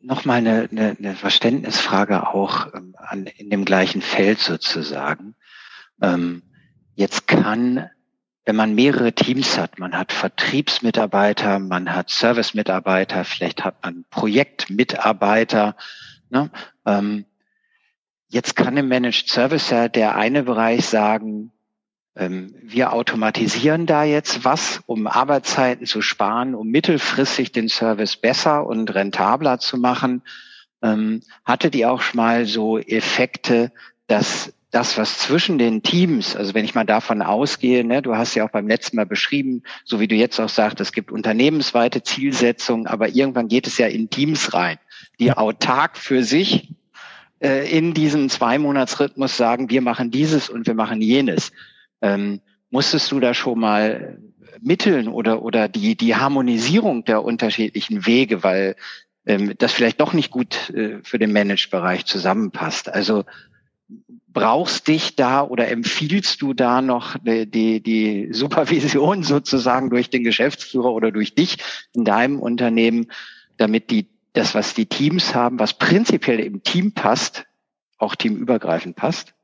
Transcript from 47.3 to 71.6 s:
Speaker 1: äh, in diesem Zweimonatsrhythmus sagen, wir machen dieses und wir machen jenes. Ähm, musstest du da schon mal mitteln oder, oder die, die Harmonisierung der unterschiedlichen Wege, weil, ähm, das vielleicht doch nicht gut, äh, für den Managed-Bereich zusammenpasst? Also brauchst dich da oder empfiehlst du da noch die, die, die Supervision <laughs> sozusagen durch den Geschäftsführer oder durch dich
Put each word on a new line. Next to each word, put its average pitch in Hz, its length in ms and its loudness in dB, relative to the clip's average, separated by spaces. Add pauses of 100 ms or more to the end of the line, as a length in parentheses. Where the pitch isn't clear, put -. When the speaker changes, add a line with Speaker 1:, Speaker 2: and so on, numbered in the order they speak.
Speaker 1:
äh, 139 280 0
in 165 240 2
diesem 151 360 2
Zweimonatsrhythmus 135 1080 0
sagen, 120 340 0
wir 127 120 2
machen 120 280 -2
dieses 147 400 0
und 117 180 -4
wir 120 60 0
machen 110 280 -2
jenes. 113 500 2 (500)
Ähm, 101 400 -2 (280)
musstest 143 420 0
du 139 80 0
da 120 140 2
schon 120 260 -2
mal 107 580 0 (440)
mitteln 151 460 2
oder, 113 360 0
oder 113 240 0
die, 104 280 0
die 117 200 2
Harmonisierung 131 920 2
der 107 180 2
unterschiedlichen 110 840 -2
Wege, 113 380 4
weil, 95 320 2 (500)
ähm, 104 320 0
das 120 160 2
vielleicht 117 280 2
doch 151 120 0
nicht 160 180 0
gut, - 400 -4
äh, 107 320 -4
für - 160 -4
den 107 120 2
Managed-Bereich 95 760 0
zusammenpasst? - 840 -2
Also 107 360 0 (1040)
brauchst 120 600 0
dich 156 280 0
da 135 280 2
oder 123 260 -2
empfiehlst 151 720 -2
du 135 120 -2
da 123 280 2
noch 127 360 -2
die, 113 320 0
die, 110 320 2
die 107 500 0
Supervision 143 920 0
<laughs> - 0 -
sozusagen 131 680 0
durch 120 200 0
den 123 140 -2
Geschäftsführer 123 680 0
oder 113 200 0
durch 107 240 -2
dich 175 220 2 (360)